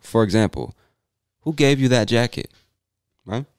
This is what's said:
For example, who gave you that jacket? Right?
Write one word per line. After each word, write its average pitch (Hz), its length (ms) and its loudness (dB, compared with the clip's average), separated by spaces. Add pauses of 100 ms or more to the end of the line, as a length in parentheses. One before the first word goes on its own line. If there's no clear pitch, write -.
For - 220 0
example, 98 520 0 (680)
who 156 100 -4
gave 143 260 2
you 135 100 2
that 117 200 2
jacket? 117 420 -2 (760)
Right? 113 180 -6 (140)